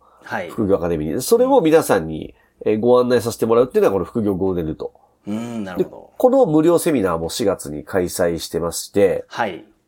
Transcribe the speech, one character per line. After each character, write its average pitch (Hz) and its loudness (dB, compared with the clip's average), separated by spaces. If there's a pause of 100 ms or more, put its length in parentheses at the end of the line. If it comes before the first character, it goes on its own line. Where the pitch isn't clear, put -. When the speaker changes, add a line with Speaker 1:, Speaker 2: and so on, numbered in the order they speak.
(240)
Speaker 1:
は 107 -8
い。 85 -12
Speaker 2:
副 110 -2
業 95 4
ア - -4
カ 87 -2
デ 85 -2
ミ 76 -4
ー 78 -4
に。 123 -4
そ 233 2
れ 247 4
を 262 4
皆 156 4
さ 120 2
ん 80 -2
に、 80 -10 (300)
え 110 2
ー、 110 0
ご 120 4
案 123 0
内 123 2
さ 110 -4
せ - -14
て 123 0
も 113 2
ら 120 6
う - 4
っ - -14
て 127 -2
い - 4
う - 4
の - 4
が 98 0
こ 98 0
の 87 -2
副 - -4
業 101 0
ゴ 92 -2
ー - 0
ル 90 -4
デ 87 -4
ン - -4
ル 78 -6
ー - -6
ト。 - -12 (340)
Speaker 1:
う 202 -6
ん、 233 -8
な 185 -12
る 190 -2
ほ - -4
ど。 - -20
Speaker 2:
で、 - -20
こ 254 4
の 262 6
無 156 2
料 165 4
セ 165 0
ミ 127 0
ナ 87 0
ー - -6
も 82 -6
四 - -6
月 92 -2
に 73 -10
開 90 -2
催 85 -2
し - -10
て - -4
ま 85 -4
し - -10
て、 92 0
Speaker 1:
は 120 -6
い。 87 -12 (220)